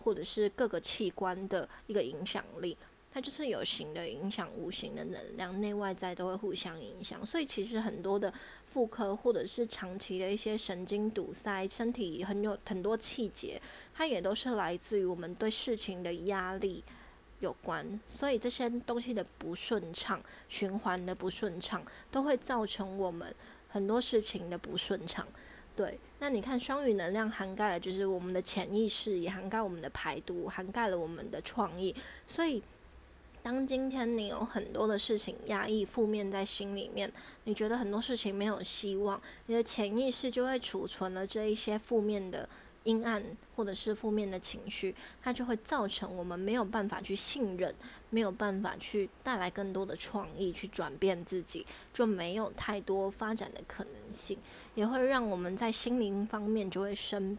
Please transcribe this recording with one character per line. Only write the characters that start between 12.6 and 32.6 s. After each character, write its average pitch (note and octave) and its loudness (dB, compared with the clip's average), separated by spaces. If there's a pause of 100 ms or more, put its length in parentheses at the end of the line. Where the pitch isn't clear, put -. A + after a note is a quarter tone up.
很 F#3 -2
多 G#3 4
气 A3 2
结， - -6 (320)
它 D#4+ 2
也 A#3+ 2
都 F#3+ 2
是 A#3+ 0
来 F3 2
自 G#3 0
于 F#3+ 4
我 F3+ 2
们 E3+ -4
对 A3 2
事 A3+ 2
情 F#3 -4
的 E3+ 0 (120)
压 F#3+ 0
力 F#3+ -2 (560)
有 F3+ 0
关。 E3 -2
所 - 0
以 A#3+ 4
这 B3 0
些 A#3+ 0
东 A#3+ -2
西 B3 -2
的 G#3 0 (140)
不 E3 -4
顺 F3+ 0
畅， - -2 (300)
循 G3 0
环 F#3 2
的 F#3 0
不 F3+ -2
顺 F#3 -2
畅， E3+ -2 (240)
都 C4+ 2
会 C#4+ 6
造 B3 2
成 F#3+ -4
我 F#3 2
们 E3+ -6 (360)
很 G3 0
多 A3 4
事 A#3+ 4
情 F3+ 0
的 F3 -2
不 D#3 -6
顺 F#3 0
畅。 - -2 (480)
对， G#3 0 (180)
那 C#4+ 0
你 A3+ 4
看 B3+ 0
双 C4+ 2
鱼 A3 8
能 F#3 2
量 A3 2
涵 F#3+ -4
盖 G#3 2
了 F3 0
就 F#3 -2
是 F#3+ 2
我 F#3+ 4
们 F3+ -2
的 F3+ 2
潜 F3+ 0
意 G#3+ 6
识， G3 0
也 E3+ 0
涵 F#3+ -4
盖 A3 0
我 G#3 0
们 F3 -6
的 D#3+ -6
排 D#3 -2
毒， F3 -4
涵 F#3+ -6
盖 A#3 2
了 F#3 4
我 E3+ 0
们 D#3+ -6
的 C#3 -4
创 F3 -2
意。 F#3 0 (300)
所 - 0
以 C#4+ 2 (800)